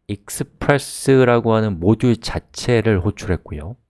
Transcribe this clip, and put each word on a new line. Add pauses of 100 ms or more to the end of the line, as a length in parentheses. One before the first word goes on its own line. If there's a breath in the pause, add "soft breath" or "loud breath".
익스프레스라고
하는
모듈
자체를
호출했고요. (140)